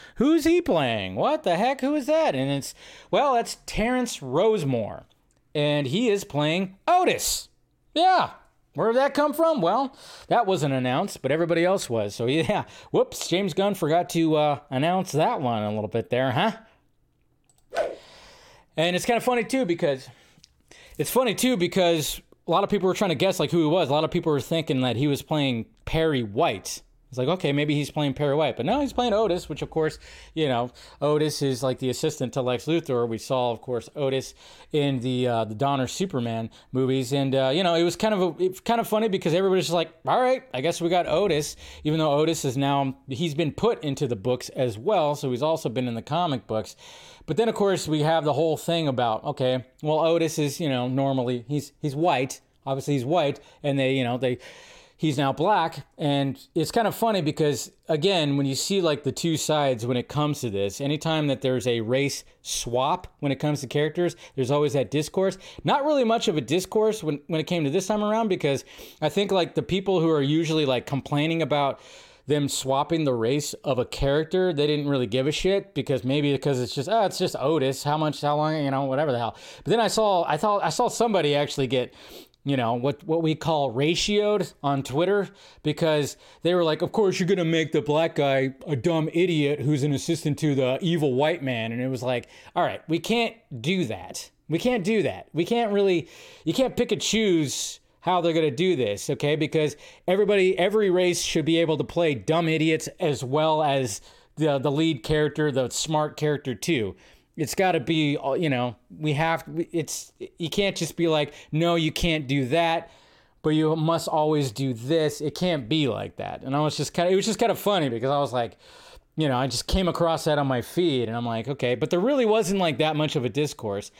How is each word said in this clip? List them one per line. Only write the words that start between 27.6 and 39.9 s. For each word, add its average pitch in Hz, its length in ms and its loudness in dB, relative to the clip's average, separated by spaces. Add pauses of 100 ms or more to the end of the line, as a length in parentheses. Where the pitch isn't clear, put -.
he's 143 160 -2
playing 147 240 -2
Perry 143 220 0
White. 147 220 0
But 120 80 -4
no, 247 160 0
he's 277 100 -4
playing 247 220 -2
Otis, 185 340 0
which, 156 140 -8
of 147 80 -8
course, 156 300 -2 (340)
you 156 140 0
know, 123 240 0 (300)
Otis 151 400 0
is, 135 220 -2
like, 131 160 -2
the 131 100 -2
assistant 131 440 -2
to 139 80 -2
Lex 123 240 -2
Luthor. 147 420 0
We 113 100 -4
saw, 123 340 0
of 113 100 -6
course, 120 340 -6
Otis 135 400 -2 (360)
in 143 280 0
the, 123 280 0
uh, 113 180 0
the 107 100 -8
Donner 135 320 0
Superman 117 640 -4 (220)
movies. 131 420 0
And, 135 200 0
uh, 131 200 2
you 170 100 0
know, 170 100 2
it 165 100 4
was 170 120 0
kind 220 180 0
of 190 80 0
a, 175 220 0
it, 185 220 -4
kind 233 160 2
of 190 60 -2
funny 220 200 0
because 185 260 0
everybody's 185 320 2
just 156 80 -4
like, 170 200 0 (120)